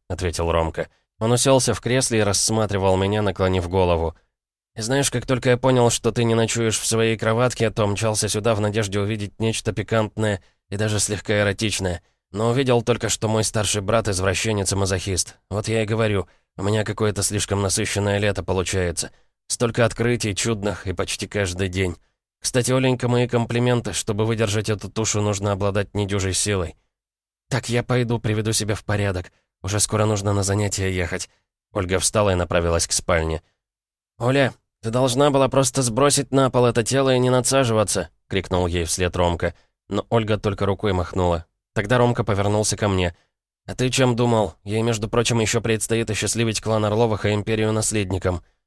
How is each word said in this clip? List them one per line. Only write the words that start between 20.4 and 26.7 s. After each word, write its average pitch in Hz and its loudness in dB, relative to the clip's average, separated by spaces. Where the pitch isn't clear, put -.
и 92 -2
почти - -6
каждый 95 -2
день. 90 -2
Кстати, 127 0
Оленька, 127 2
мои 123 2
комплименты. 120 0
Чтобы 107 -2
выдержать 110 -2
эту 101 -4
тушу, 107 -2
нужно 101 0
обладать 98 -2
недюжей 98 -2
силой. 95 -2